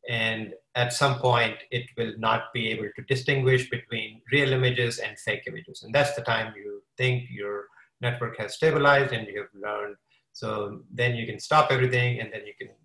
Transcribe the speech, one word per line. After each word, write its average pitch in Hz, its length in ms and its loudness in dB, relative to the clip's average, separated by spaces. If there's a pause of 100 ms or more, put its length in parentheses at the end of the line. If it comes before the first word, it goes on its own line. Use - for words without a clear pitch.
and 110 460 -2 (220)
at 123 160 2
some 131 260 2
point 117 380 2 (160)
it 120 120 -4 (120)
will 113 200 -4
not 113 380 0
be 110 140 -2
able 107 280 -4
to 127 60 -14
distinguish 131 680 2
between 110 540 -8 (100)
real 139 200 4
images 123 460 2
and - 200 -8
fake 104 280 -4
images. - 360 -14
And 113 100 -12
that's 143 220 4
the 120 80 -6
time 110 340 -2
you 101 240 -12 (160)
think 123 320 0
your 101 380 -8 (340)
network 120 380 -4
has 107 160 -6
stabilized 143 580 4
and 107 140 -4
you 101 140 -8
have 98 120 -10
learned. 104 440 -6 (360)
So 104 500 -6 (100)
then 120 240 0
you 113 100 -6
can 104 140 -10
stop 151 320 4
everything, 123 480 2
and 107 120 -8
then 107 140 -12
you - 100 -18
can - 140 -16 (140)